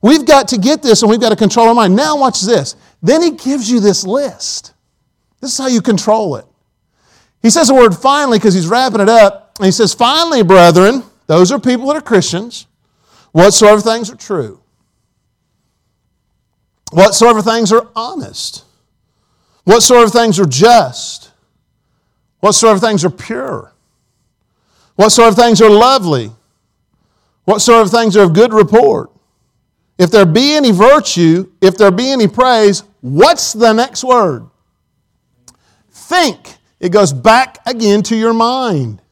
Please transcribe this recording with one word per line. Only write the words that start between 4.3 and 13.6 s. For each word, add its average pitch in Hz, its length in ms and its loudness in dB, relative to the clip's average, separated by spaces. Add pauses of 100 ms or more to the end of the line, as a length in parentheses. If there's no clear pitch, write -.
This 254 120 -10
is - 60 -8
how 269 80 -6
you 240 160 -2
control 214 540 -2
it. 107 100 -18 (960)
He 226 80 2
says 311 180 0
the 269 60 2
word 233 220 4
"finally" 269 420 -2
'cause 196 160 0
he's 175 140 -4
wrapping 233 320 -2
it 196 80 0
up. 214 500 2
And 196 80 -2
he 190 60 2
says, 208 200 -2
"Finally, 294 500 -2
brethren," 185 600 4 (240)
those 175 260 2
are 277 60 -4
people 247 300 -4
that 294 80 -2
are 311 40 -8
Christians, 214 680 -6 (680)
"whatsoever 208 480 4